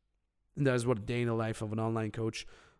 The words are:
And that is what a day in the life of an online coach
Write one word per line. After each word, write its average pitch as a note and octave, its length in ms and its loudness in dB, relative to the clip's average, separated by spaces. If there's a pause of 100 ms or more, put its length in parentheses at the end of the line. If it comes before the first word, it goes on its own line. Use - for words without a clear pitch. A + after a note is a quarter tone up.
(560)
And C#3+ 100 2
that B2+ 80 4
is A#2+ 100 2
what A#2+ 140 4
a G2+ 40 -6
day A#2+ 200 0
in A#2+ 60 0
the A2+ 60 2
life A2+ 280 -2
of G#2 100 -4
an A2+ 60 -2
online A2+ 320 0
coach A2+ 340 -4 (360)